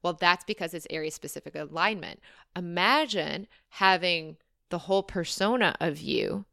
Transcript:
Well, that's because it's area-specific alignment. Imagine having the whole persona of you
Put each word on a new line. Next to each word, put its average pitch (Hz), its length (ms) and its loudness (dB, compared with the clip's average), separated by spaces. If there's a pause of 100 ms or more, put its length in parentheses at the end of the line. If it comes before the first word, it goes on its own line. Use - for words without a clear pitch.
Well, 175 120 0
that's 180 300 6
because 180 300 -6
it's 165 160 -8
area-specific 156 640 -8
alignment. 160 640 -2 (380)
Imagine 185 880 0 (220)
having 175 680 2 (340)
the 175 80 -2
whole 190 260 2
persona 196 760 0
of 151 220 -2
you 156 520 -2